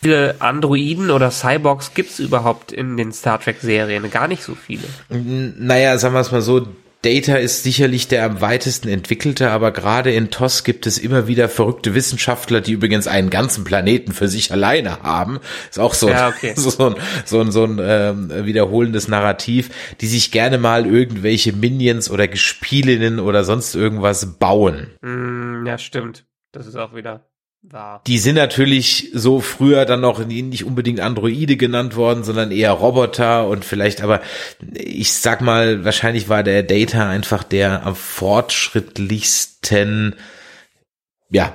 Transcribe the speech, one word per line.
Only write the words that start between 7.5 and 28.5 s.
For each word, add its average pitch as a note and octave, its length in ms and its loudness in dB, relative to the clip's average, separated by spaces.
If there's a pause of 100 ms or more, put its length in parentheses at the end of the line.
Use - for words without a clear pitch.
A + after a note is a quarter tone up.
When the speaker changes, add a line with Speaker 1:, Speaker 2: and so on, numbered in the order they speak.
Speaker 2:
sicherlich B2+ 420 2
der A2+ 180 2
am G#2+ 160 -2
weitesten A#2+ 460 0
entwickelte, A2+ 640 0
aber A2 220 2
gerade A#2 400 0
in A2 180 0
tos - 320 -2
gibt - 240 -2
es G#2+ 120 -2
immer B2 280 0
wieder A#2+ 220 2
verrückte A2+ 480 0
Wissenschaftler, A#2+ 640 0
die G2 140 -2
übrigens G#2 340 0
einen F#2+ 200 2
ganzen G2+ 360 -2
Planeten G2 480 0
für G2+ 160 0
sich G#2 240 -2
alleine G2+ 500 0
haben. F2 380 -4 (280)
Ist - 120 -8
auch G#2+ 140 2
so A2 140 2
Speaker 1:
Ja, B2 200 4
Speaker 2:
ein, A#2 40 -2
Speaker 1:
okay. A2+ 220 -6
Speaker 2:
<laughs> - 20 -12
so C3 340 2
ein, G2+ 40 -2 (300)
so A2+ 160 2
ein, A2 100 2
so A2 140 2
ein, G#2+ 180 -2
ähm, G2+ 640 0
wiederholendes G#2+ 640 2
Narrativ, G#2+ 640 0 (300)
die A2+ 60 -4
sich A#2 240 0
gerne B2 280 2
mal A#2 280 2
irgendwelche A2+ 640 2
Minions A#2+ 560 0
oder G2+ 200 0
Gespielinnen A2+ 920 0
oder G2+ 240 2
sonst A2 320 -2
irgendwas G2+ 640 0
bauen. F#2 640 2
Speaker 1:
Mm, B2 640 -8
ja, A#2+ 120 -6
stimmt. A#2 460 -10 (280)
Das A#2+ 160 -18
ist A#2 80 -18
auch A2+ 180 -10
wieder A2+ 320 -14 (380)
wahr. G#2 440 -18
Speaker 2:
Die A#2+ 100 0
sind B2 160 2
natürlich C3+ 800 2